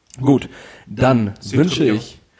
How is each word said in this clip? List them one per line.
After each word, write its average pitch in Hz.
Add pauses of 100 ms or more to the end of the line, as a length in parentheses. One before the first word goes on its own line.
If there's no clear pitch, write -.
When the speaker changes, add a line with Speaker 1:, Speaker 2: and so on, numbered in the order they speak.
(220)
Speaker 1:
Gut, 131 (360)
dann 110
Speaker 2:
C'est 107
Speaker 1:
wünsche 165
Speaker 2:
très 151
bien. 107
Speaker 1:
ich, - (200)